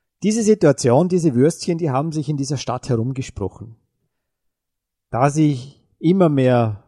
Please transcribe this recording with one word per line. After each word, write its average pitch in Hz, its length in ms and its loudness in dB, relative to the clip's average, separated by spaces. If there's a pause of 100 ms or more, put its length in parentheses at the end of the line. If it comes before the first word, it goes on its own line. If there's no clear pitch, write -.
(220)
Diese 214 200 0
Situation, 165 680 4
diese 165 240 0
Würstchen, 165 420 0
die 165 140 -4
haben 147 220 -4
sich 147 180 -6
in 147 80 -4
dieser 139 180 -4
Stadt - 320 -8
herumgesprochen. 117 880 -6 (1300)
Da 127 180 0
sich 143 560 -2 (140)
immer 175 320 2
mehr 123 580 2